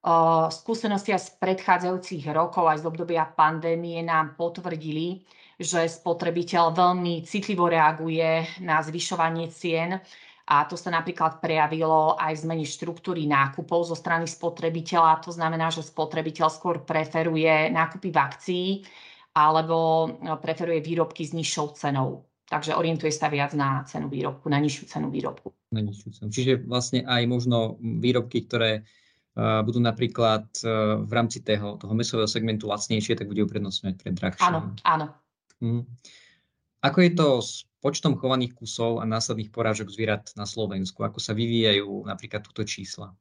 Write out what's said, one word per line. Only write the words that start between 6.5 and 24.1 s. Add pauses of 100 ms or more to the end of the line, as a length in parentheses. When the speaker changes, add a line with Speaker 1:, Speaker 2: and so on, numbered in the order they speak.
Speaker 1:
veľmi
citlivo
reaguje (180)
na
zvyšovanie
cien. (480)
A
to
sa
napríklad
prejavilo
aj
v
zmene
štruktúry
nákupov
zo
strany
spotrebiteľa.
To
znamená,
že
spotrebiteľ
skôr
preferuje
nákupy
v
akcii (680)
alebo,
no,
preferuje
výrobky
s
nižšou
cenou. (260)
Takže
orientuje
sa
viac
na
cenu